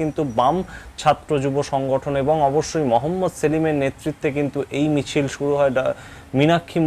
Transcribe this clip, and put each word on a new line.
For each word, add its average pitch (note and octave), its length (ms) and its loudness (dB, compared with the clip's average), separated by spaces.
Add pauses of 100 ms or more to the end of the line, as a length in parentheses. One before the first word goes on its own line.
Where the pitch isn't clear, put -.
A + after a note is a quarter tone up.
কিন্তু D#3 200 -4 (180)
বাম C3 160 4 (460)
ছাত্র D3 300 2 (120)
যুব C#3 120 0 (180)
সংগঠন C3+ 400 -2 (100)
এবং D3 120 2 (140)
অবশ্যই D3+ 440 0
মোহাম্মদ E3+ 380 0 (100)
সেলিমের D#3 420 2
নেতৃত্বে C#3+ 540 -4
কিন্তু C#3+ 220 -2 (200)
এই D3 160 2
মিছিল C#3+ 300 0 (120)
শুরু C#3+ 220 0
হয়। C#3 180 4
ডা-, C3 160 0 (440)
মীনাক্ষী E3+ 500 2